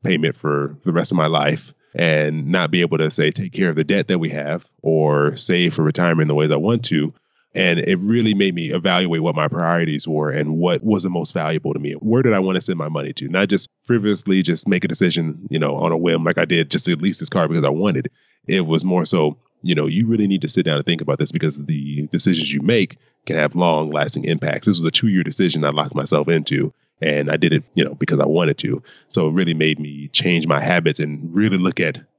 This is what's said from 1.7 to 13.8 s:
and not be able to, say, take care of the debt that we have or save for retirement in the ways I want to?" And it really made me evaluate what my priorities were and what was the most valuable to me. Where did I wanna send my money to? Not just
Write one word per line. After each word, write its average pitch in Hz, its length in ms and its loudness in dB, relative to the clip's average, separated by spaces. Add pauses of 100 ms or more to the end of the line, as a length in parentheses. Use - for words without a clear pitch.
and 76 520 0
not 87 240 0
be 90 100 2
able 82 180 0
to, 78 120 0
say, 76 200 0
take 92 220 -6
care 92 160 0
of 80 60 -2
the 78 80 0
debt 95 260 0
that 92 100 2
we 80 100 -2
have 73 340 -6 (200)
or 76 520 2
save 87 380 0
for - 100 -2
retirement 82 400 2
in 76 40 2
the 76 80 2
ways 76 160 2
I 76 60 2
want 117 280 0
to?" 78 280 -2 (420)
And 90 240 2
it 92 180 0
really 110 380 2
made 98 180 2
me 82 180 -4
evaluate 87 520 0
what 80 120 0
my 76 120 0
priorities 82 600 0
were 76 220 -2
and 76 300 -2
what 87 240 0
was 104 180 2
the 92 80 -2
most 85 240 -4
valuable 78 400 -4
to 76 60 -6
me. 71 140 -6
Where 110 280 0
did 120 120 2
I 101 60 2
wanna 92 220 0
send 90 160 -4
my 76 120 -6
money 71 240 -6
to? 71 140 -8
Not 95 200 2
just 95 220 -2 (160)